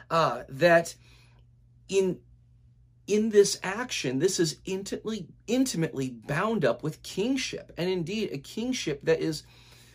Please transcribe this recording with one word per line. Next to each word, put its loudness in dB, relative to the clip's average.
uh, 0
that 4
in, 2
in 2
this 6
action, -4
this 2
is 0
intimately, -6
intimately 0
bound -2
up 0
with -8
kingship, -4
and -2
indeed -4
a -8
kingship -6
that 2
is -4